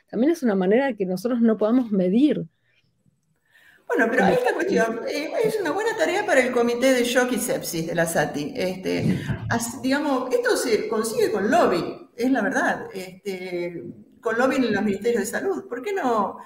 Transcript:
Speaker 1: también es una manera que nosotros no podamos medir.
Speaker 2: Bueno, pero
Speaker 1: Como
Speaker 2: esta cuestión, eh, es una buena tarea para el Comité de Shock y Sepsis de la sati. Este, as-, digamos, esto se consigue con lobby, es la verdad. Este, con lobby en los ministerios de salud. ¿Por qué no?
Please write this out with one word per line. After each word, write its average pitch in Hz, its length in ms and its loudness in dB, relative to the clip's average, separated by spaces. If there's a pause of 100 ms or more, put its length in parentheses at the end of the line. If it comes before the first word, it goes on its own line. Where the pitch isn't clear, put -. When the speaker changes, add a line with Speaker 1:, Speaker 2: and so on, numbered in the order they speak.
(100)
Speaker 1:
también 247 220 2
es 320 100 -2
una 220 140 2
manera 220 400 2
que 202 100 -2
nosotros 233 360 -2
no 220 160 4
podamos 226 340 2
medir. 190 540 2 (1400)
Speaker 2:
Bueno, 339 220 2
pero - 140 2
Speaker 1:
Como 185 100 4
Speaker 2:
esta 453 200 2
cuestión, 226 540 0
eh, 294 240 -4 (120)
es 440 160 0
una 330 120 -2
buena 427 260 -2
tarea 349 280 0
para 339 160 4
el 247 100 2
Comité 240 420 2
de 247 100 2
Shock 254 300 2
y 220 40 -2
Sepsis 160 500 -4
de 170 80 -4
la 170 100 2
sati. 151 500 -2
Este, 185 640 -2 (300)
as-, - 320 -4
digamos, 269 520 0
esto 480 240 2
se 226 300 0
consigue 226 440 0
con 208 200 0
lobby, 196 640 2
es 254 160 0
la 247 100 2
verdad. 202 520 0
Este, 180 920 -8 (380)
con 226 160 -2
lobby 262 180 2
en 233 180 2
los 202 100 0
ministerios 214 380 0
de 190 60 -2
salud. 285 400 -4
¿Por 240 140 -8
qué 403 120 -6
no? 226 520 -2